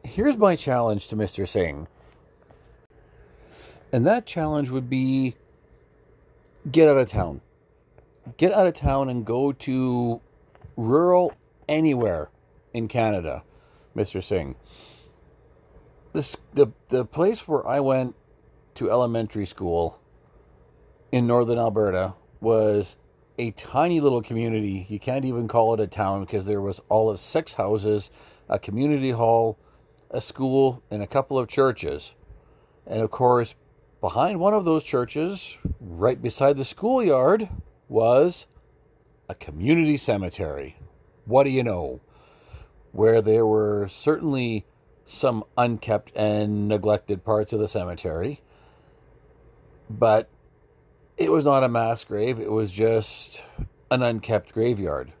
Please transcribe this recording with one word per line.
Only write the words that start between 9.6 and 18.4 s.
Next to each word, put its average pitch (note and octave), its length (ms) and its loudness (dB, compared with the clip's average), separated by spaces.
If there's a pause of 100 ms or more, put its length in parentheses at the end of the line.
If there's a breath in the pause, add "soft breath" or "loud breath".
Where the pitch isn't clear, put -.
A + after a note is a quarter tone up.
rural E3+ 560 4 (340)
anywhere B2 600 0 (440)
in A2+ 140 -4
Canada, G2 560 -2 (520 soft breath)
Mister G2+ 260 -4
Singh. D2+ 340 -4 (1600 loud breath)
This, - 220 -6 (180)
the, C#3+ 140 4 (220)
the B2+ 160 0
place F#3+ 420 -2
where D3+ 180 -2
I C3 140 0
went C3 360 0 (600)